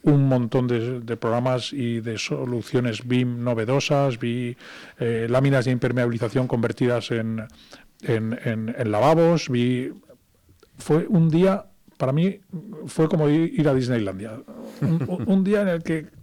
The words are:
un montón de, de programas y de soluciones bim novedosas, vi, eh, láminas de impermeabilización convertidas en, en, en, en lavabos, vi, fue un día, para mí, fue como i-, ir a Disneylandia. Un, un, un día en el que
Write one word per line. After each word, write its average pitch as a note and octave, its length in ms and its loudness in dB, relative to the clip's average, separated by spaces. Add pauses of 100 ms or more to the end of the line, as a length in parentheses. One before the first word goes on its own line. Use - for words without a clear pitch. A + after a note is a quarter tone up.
un C#3+ 240 4
montón B2+ 400 2
de, A#2+ 320 -2
de A#2 180 -6
programas B2 540 -2
y A#2+ 300 -4
de A2+ 160 -6
soluciones B2 880 -4
bim B2 340 0
novedosas, B2 800 0
vi, A#2+ 380 -4 (420)
eh, A#2 300 -2
láminas C3 340 4
de C3 80 0
impermeabilización B2 760 0
convertidas A#2+ 640 0
en, A2+ 360 -4 (540)
en, A2+ 420 -2
en, A2+ 340 -4
en A2+ 140 -2
lavabos, D#3+ 580 4
vi, B2 420 0 (840)
fue D#3+ 300 2
un E3 220 4
día, F#3 380 2 (300)
para C3 140 0
mí, E3+ 280 0 (480)
fue D#3+ 200 2
como D#3 220 2
i-, E3 260 2
ir D3+ 140 2
a C#3 40 4
Disneylandia. A2 680 -2 (420)
Un, D#3+ 260 0
un, F3+ 200 -6
un F#3+ 160 4
día G3+ 180 2
en G3+ 80 0
el E3+ 140 -2
que D#3 240 -4 (160)